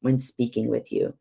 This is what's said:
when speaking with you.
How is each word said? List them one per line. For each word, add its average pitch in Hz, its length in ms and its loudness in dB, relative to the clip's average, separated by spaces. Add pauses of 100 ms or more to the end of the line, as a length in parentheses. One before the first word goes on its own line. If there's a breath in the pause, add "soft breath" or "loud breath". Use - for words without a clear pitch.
when 127 180 4
speaking 117 500 -2
with 113 220 -2
you. - 300 0